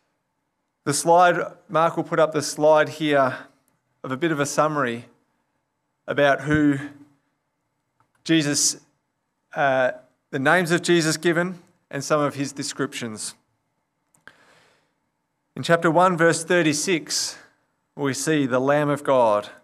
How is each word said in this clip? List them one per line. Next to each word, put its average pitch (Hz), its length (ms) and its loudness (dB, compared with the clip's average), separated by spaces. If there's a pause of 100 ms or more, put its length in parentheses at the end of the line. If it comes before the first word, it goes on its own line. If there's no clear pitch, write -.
(840)
The 143 80 -2
slide, 170 440 4 (300)
Mark 160 300 0
will 160 60 -4
put 160 160 -4
up 151 120 4
the 151 100 -2
slide 151 480 2
here 143 480 0 (680)
of 135 80 -8
a 131 60 -6
bit 165 140 -2
of 147 80 -4
a 143 60 0
summary 139 600 -2 (1040)
about 139 340 2
who 147 360 2 (1500)
Jesus, 147 540 0 (760)
uh, 131 360 2 (400)
the 147 80 -6
names 160 320 2
of 170 100 0
Jesus 160 360 0
given 175 420 -2 (320)
and 139 120 -8
some 151 180 0
of 139 140 -2
his 139 160 -6
descriptions. - 840 -10 (2250)
In 131 80 -10
chapter 170 280 2
one, 175 240 4
verse 165 300 2
thirty-six, 165 920 -2 (580)
we 139 180 -4
see 151 320 -2
the 127 140 0
Lamb 143 300 0
of 143 140 -2
God 113 460 2 (140)